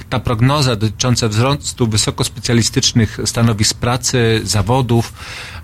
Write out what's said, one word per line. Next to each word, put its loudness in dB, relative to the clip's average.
ta -2
prognoza 2
dotycząca 0
wzrostu 0
wysokospecjalistycznych 0
stanowisk 0
pracy, 0
zawodów, 0